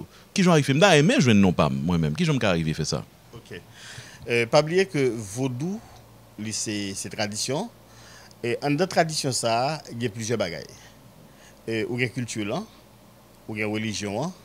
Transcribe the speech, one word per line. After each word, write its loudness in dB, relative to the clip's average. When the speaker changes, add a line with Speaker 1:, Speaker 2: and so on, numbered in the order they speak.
Speaker 1:
Qui 2
sont 6
arrivés ? 4
M'da 6
aimé 6
joindre 6
non 6
pas 2
moi-même. 0
Qui 0
sont 0
arrivés 0
faire -4
ça ? -4
Speaker 2:
Ok. -18
Euh, 2
pas 4
oublier 2
que 0
vaudou, -4
lui, -8
c'est, -4
c'est -10
tradition. -4
Et -2
en 0
d'autres 0
traditions, 0
ça, 0
il -8
y 0
a -4
plusieurs -4
bagailles. -4
Euh, -2
ou -4
il 0
y 2
a 0
culture, -6
là, -4
ou -10
il -4
y -2
a 0
religion, -4
hein. -6